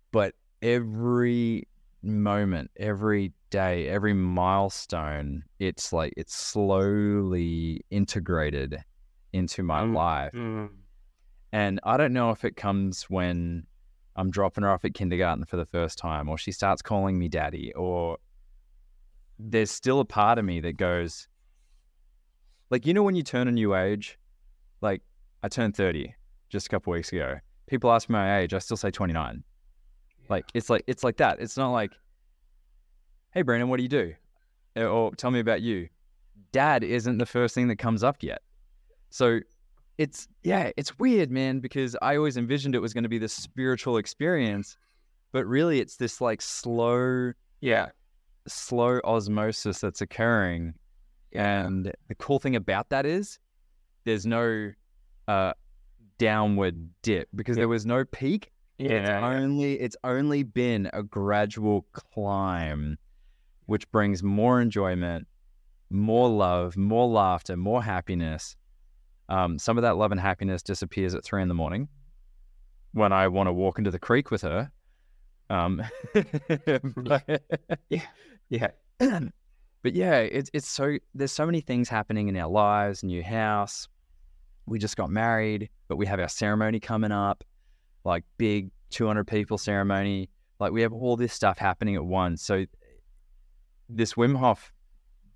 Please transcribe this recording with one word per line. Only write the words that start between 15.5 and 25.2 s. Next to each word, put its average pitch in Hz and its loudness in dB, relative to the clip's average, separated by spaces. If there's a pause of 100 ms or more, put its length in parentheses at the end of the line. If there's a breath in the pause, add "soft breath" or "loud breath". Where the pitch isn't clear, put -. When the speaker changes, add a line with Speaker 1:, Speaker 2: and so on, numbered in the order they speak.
Speaker 1:
the 82 -2
first 85 -4
time, 78 -6
or 78 -4
she - -8
starts 98 0
calling 98 0
me 87 0
daddy, 76 -4
or 87 -4 (1200)
there's 110 0
still 131 2
a 127 2
part 107 4
of 107 0
me 85 0
that 80 -4
goes, 87 -2 (1400)
like, 127 0
you 165 4
know 202 4
when 196 4
you 165 0
turn 127 0
a 120 2
new 107 2
age? 101 -2 (640)
Like, 98 -2 (420)